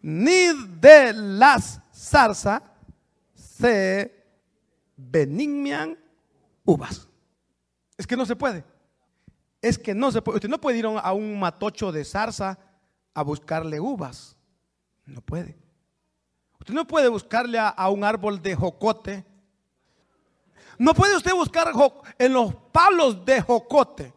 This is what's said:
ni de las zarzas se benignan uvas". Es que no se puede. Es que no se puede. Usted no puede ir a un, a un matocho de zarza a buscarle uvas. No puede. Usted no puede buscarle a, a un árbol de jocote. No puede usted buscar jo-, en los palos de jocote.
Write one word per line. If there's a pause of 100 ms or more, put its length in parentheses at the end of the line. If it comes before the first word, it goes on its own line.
ni (340)
de
las (140)
zarzas (720)
se (720)
benignan (640)
uvas". (920)
Es
que
no
se
puede. (960)
Es
que
no
se
puede.
Usted
no
puede
ir
a
un,
a
un
matocho
de
zarza (560)
a
buscarle
uvas. (680)
No
puede. (1040)
Usted
no
puede
buscarle
a,
a
un
árbol
de
jocote. (1500)
No
puede
usted
buscar
jo-, (160)
en
los
palos
de
jocote.